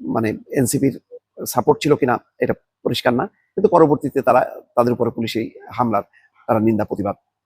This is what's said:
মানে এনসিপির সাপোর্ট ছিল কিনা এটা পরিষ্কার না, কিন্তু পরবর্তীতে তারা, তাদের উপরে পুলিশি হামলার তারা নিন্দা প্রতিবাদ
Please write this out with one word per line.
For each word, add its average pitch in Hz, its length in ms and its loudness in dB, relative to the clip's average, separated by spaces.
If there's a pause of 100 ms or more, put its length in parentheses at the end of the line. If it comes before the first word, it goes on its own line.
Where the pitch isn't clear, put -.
মানে 113 320 -2 (180)
এনসিপির 135 500 -2 (460)
সাপোর্ট - 360 0
ছিল 147 120 2
কিনা 123 240 0 (200)
এটা 123 160 -2 (280)
পরিষ্কার 123 320 0
না, 147 120 0
কিন্তু - 420 -4
পরবর্তীতে 147 540 2
তারা, - 380 2 (140)
তাদের 120 180 4
উপরে 113 180 0
পুলিশি 113 400 -4 (220)
হামলার 110 300 0 (440)
তারা 113 140 2
নিন্দা 107 240 2
প্রতিবাদ 98 320 -4 (300)